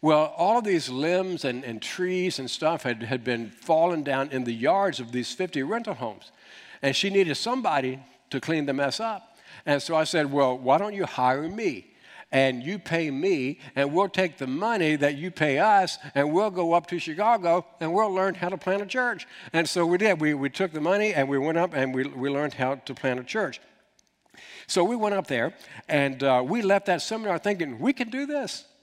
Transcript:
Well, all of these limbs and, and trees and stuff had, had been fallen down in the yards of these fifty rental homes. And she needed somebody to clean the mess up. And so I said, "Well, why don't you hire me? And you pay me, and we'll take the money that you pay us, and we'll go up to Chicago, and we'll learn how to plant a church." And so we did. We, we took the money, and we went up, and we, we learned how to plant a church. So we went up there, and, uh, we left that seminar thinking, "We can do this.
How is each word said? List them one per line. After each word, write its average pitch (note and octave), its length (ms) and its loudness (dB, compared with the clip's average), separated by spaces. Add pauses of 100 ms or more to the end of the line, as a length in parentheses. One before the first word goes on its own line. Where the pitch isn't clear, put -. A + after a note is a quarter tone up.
Well, D3+ 340 6
all G#3 220 4
of A3+ 80 0
these E3 240 0
limbs E3+ 560 -2
and, B2+ 180 -4
and A#2 180 -8
trees F#3 580 -2
and B2+ 120 -6
stuff D#3+ 320 -2
had, A#2 200 -2
had A#2+ 200 -4
been A#2 280 -2
fallen E3 520 2
down C3+ 280 -2
in B2+ 120 -4
the A#2+ 100 -4
yards D#3+ 460 0
of A#2+ 140 -10
these B2 200 -4
fifty F3 300 -4
rental G#3+ 300 -4
homes. A#2 380 -10 (500)
And C3+ 120 0
she G3 160 0
needed F#3+ 260 4
somebody D#3 640 -2 (300)
to C3 120 -4
clean D#3 240 0
the C#3 80 -2
mess C#3 260 -2
up. A3 380 -6 (280)
And C#3+ 160 2
so E3 140 -2
I D#3 80 4
said, D3+ 300 0
"Well, C3 240 2
why C3 220 4
don't G#3 140 -4
you G3 120 -2
hire C3 420 0
me? F3+ 440 -4 (400)
And C3+ 320 2
you F#3 160 -6
pay E3 320 -2
me, C#3+ 480 0 (160)
and C#3 180 2
we'll F#3 160 4
take F#3 280 0
the C3+ 100 -6
money E3 500 0
that C#3+ 180 2
you E3+ 160 -6
pay D3+ 280 2
us, G3 380 4 (180)
and D3 180 2
we'll G#3 160 4
go F3 240 0
up E3+ 140 2
to F3 120 -6
Chicago, F3 680 2 (140)
and E3 140 -2
we'll G#3 180 2
learn F#3+ 240 0
how F3+ 140 -4
to F#3+ 80 -6
plant G3 240 -2
a G3+ 40 -6
church." A#3+ 420 -4 (260)
And E3 160 2
so F3 160 2
we F3 120 2
did. F#3+ 220 2
We, D3+ 140 2
we C#3 160 -2
took F3 240 -2
the D3+ 80 -4
money, G3+ 320 2
and C#3 160 2
we C#3 80 0
went D#3 200 0
up, E3+ 160 0
and C3 220 0
we, C3 80 0
we C#3 260 -4
learned C#3+ 260 -2
how C3 200 0
to C3+ 180 -12
plant B2+ 260 -2
a B2+ 40 -12
church. E3 380 -4 (1040)
So F3 160 2
we A3+ 140 2
went G#3 180 0
up F#3+ 120 -2
there, B2+ 260 0 (340)
and, C#3 360 0
uh, B2+ 220 4
we A3 160 -2
left G3 260 2
that F3 140 0
seminar G#3+ 360 -2
thinking, D#3+ 420 -2
"We A#3+ 140 0
can A#3 160 -4
do C4 160 -6
this. C#4 400 -6 (180)